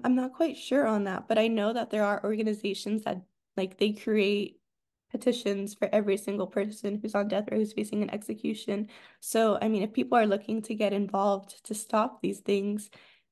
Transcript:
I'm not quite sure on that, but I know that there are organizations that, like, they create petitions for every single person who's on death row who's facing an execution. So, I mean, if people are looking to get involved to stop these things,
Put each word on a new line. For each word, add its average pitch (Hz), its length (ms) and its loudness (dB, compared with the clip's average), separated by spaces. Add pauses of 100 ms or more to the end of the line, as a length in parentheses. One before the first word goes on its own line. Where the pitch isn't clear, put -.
I'm 254 100 4
not 254 180 0
quite 330 240 0
sure 269 300 2
on 214 160 2
that, 190 240 -4
but 220 100 4
I 220 120 4
know 220 240 0
that 233 160 -4
there 214 160 2
are 202 180 0
organizations 214 800 -2
that, 190 180 -4 (360)
like, 190 200 -4
they 214 140 2
create 208 680 0 (500)
petitions 208 640 -2
for 202 180 0
every 208 260 4
single 202 300 -2
person 208 520 -4
who's 214 160 -6
on 202 120 0
death 208 240 -2
row 214 60 0
who's 214 160 0
facing 208 280 -2
an - 80 -2
execution. 214 800 -4 (320)
So, 220 420 2
I 220 60 0
mean, 214 160 2
if 214 100 -4
people 247 240 2
are 220 80 6
looking 214 380 0
to 220 120 -6
get 208 180 0
involved 196 720 0
to - 80 -6
stop 220 480 -2
these 202 180 -2
things, 208 500 -2 (420)